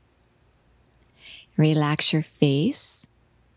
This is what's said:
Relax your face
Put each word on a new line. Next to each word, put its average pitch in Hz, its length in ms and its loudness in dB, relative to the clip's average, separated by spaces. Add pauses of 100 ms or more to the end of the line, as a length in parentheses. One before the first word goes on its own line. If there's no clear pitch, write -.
(1600)
Relax 151 560 0
your 156 120 0
face - 840 0 (520)